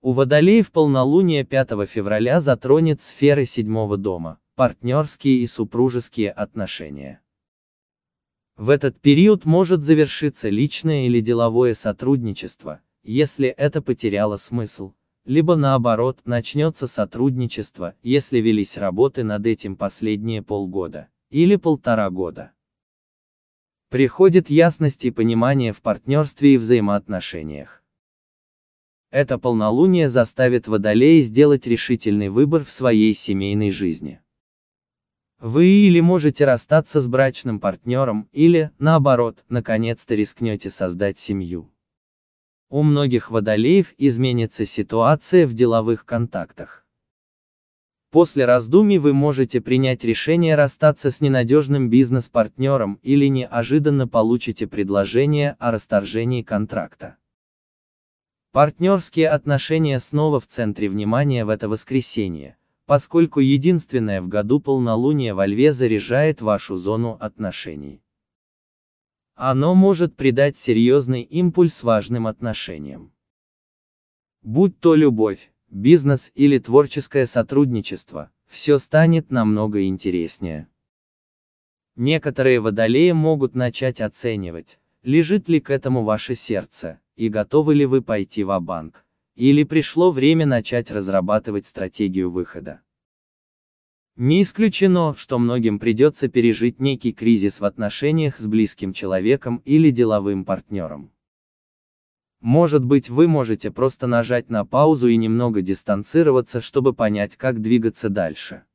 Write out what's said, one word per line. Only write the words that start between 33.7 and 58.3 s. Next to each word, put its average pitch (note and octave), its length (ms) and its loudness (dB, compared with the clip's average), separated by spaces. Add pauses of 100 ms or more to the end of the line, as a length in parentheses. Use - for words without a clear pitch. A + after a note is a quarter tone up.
жизни. D#2+ 500 -6 (1160)
Вы B2+ 280 2
или G3 340 6
можете E3+ 440 2
расстаться D3 560 2
с B2 80 -2
брачным B2+ 520 -2
партнёром, A2 720 -4
или, D#3 460 2
наоборот, C#3 680 2
наконец-то A#2 680 -4
рискнёте G#2+ 560 -4
создать F#2+ 480 -4
семью. F2+ 520 -8 (960)
У C#3+ 140 -2
многих C#3+ 480 2
водолеев A2+ 680 2
изменится A#2+ 680 0
ситуация C#3 800 2
в B2 60 -2
деловых A2+ 520 0
контактах. - 800 -8 (1300)
После D3 360 4
раздумий D3 520 4
вы D3 140 4
можете C3+ 480 0
принять B2+ 440 0
решение D#3 520 0
расстаться D3 540 2
с - 100 -8
ненадёжным C3+ 680 2
бизнес-партнёром B2 1120 0
или C#3 240 2
неожиданно C3 840 0
получите A2+ 580 -2
предложение G#2+ 920 -2
о A#2+ 120 -4
расторжении A2+ 720 -4
контракта. G#2 760 -8 (1300)